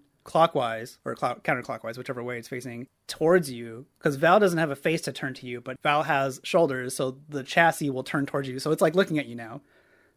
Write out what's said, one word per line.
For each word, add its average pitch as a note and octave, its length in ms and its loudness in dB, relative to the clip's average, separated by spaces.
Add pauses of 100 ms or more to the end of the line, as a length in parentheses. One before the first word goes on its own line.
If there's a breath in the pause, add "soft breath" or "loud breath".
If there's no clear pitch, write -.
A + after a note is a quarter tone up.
(240)
clockwise, B2 800 0
or B2 100 -6
clo-, B2 300 -4
counterclockwise, A#2+ 540 -4
whichever B2 260 -8
way B2 140 -6
it's A2+ 100 -14
facing, B2 400 -10 (180)
towards D#3+ 460 4
you. A#2 320 -12 (140)
'Cause D3 180 0
Val E3 240 6
doesn't F3 180 4
have D#3+ 120 0
a C3+ 60 -4
face D#3+ 260 -2
to C#3 100 -6
turn C3 220 -8
to B2+ 120 -14
you, A#2+ 140 -8
but B2+ 220 -10
Val D3 220 2
has C#3 380 0
shoulders, C3 540 2
so C3 220 -4 (100)
the C#3+ 160 -8
chassis D#3+ 460 2
will C3 120 -4
turn C#3+ 220 -2
towards C#3 240 -4
you. B2+ 100 -8
So D3 140 -2
it's, D#3+ 80 0
like, D#3+ 140 4
looking F3+ 240 2
at C3 80 -4
you A#2 80 -12
now. A#2 260 -14 (560 soft breath)